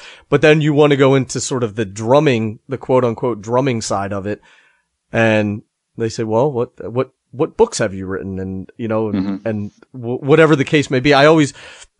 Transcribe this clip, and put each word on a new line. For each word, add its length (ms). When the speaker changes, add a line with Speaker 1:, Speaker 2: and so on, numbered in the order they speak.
Speaker 1:
but 140
then 180
you 120
wanna 240
go 180
into 260
sort 240
of 100
the 100
drumming, 840
the 100
quote 260
unquote 360
drumming 420
side 300
of 140
it. 140
And 500
they 120
say, 160
"Well, 260
what, 420
what, 200
what 260
books 200
have 160
you 120
written?" 320
And, 380
you 120
know, 240
Speaker 2:
Mm-hmm. 340
Speaker 1:
and 240
w-, 260
whatever 380
the 80
case 260
may 100
be. 120
I 140
always, 260